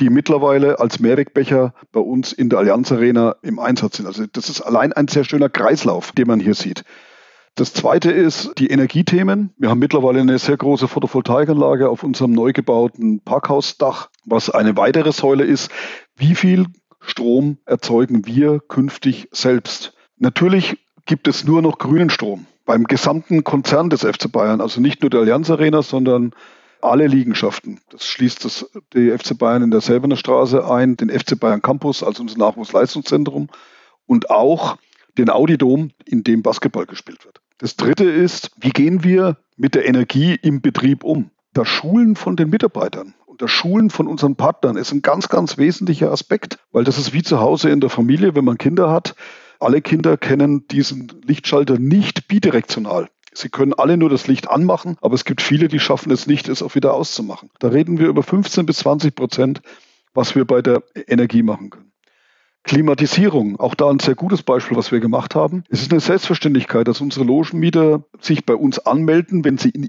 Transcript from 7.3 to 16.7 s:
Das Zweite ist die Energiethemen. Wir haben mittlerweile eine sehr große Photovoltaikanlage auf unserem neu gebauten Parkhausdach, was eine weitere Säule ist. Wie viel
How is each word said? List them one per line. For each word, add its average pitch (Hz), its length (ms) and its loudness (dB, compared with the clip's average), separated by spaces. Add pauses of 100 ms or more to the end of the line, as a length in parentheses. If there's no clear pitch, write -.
Das - 160 -2
Zweite 160 400 0
ist 165 460 0
die 135 100 0
Energiethemen. 180 880 0
Wir 123 120 -2
haben 120 100 0
mittlerweile 131 400 2
eine 131 180 4
sehr 143 200 -2
große 135 320 0
Photovoltaikanlage 139 1000 0
auf 113 140 -4
unserem 131 300 0
neu 117 180 2
gebauten 117 680 0
Parkhausdach, - 880 -2 (160)
was 113 240 -2
eine 107 260 2
weitere 143 380 2
Säule 139 320 2
ist. - 260 0 (460)
Wie 151 180 2
viel 185 300 2 (340)